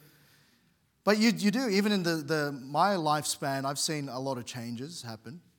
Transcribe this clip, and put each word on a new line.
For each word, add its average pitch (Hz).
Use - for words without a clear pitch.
but 208
you, 220
you 190
do, 254
even 202
in 196
the, 165
the, 147
my 143
lifespan, 147
I've 139
seen 147
a 123
lot 135
of 120
changes 123
happen. 117